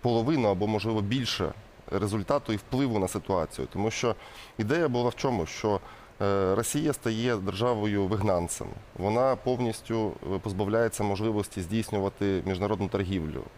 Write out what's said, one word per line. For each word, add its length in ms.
половину 460
або, 200
можливо, 340
більше 520
результату 640
і 20
впливу 440
на 80
ситуацію. 640
Тому 180
що 240
ідея 300
була 220
в 60
чому? 300
Що, 340
е, 340
Росія 380
стає 420
державою-вигнанцем. 1300
Вона 380
повністю, 760
е, 40
позбавляється 640
можливості 580
здійснювати 840
міжнародну 420
торгівлю, 560